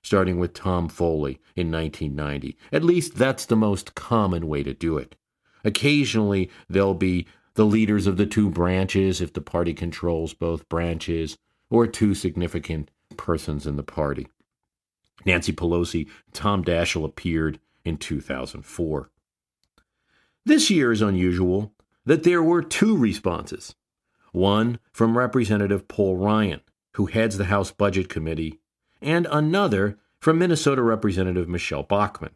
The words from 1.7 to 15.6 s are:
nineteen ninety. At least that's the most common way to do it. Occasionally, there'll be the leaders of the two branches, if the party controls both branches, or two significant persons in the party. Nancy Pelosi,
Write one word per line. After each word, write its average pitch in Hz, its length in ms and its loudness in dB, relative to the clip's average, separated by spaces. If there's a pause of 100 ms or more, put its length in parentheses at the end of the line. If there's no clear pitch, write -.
nineteen 80 440 -4
ninety. 71 420 -6 (140)
At 156 140 0
least 170 320 0
that's 131 300 0
the 113 100 2
most 104 380 0
common 92 520 0
way 73 160 -2
to 67 120 -6
do 80 220 -2
it. 64 200 -8 (480)
Occasionally, 107 840 0 (180)
there'll 98 260 2
be 90 320 0 (280)
the 107 120 6
leaders 104 400 4
of 95 100 2
the 101 100 2
two 104 220 2
branches, 92 720 2
if 85 120 -6
the 85 80 -8
party 85 340 -2
controls 82 600 -4
both 82 340 -6
branches, 82 680 -4 (320)
or 117 180 4
two 104 280 0
significant 82 760 -4 (260)
persons 76 500 -4
in 73 100 -4
the 71 60 -6
party. 71 460 -6 (1000)
Nancy 87 260 0
Pelosi, 85 560 -2 (240)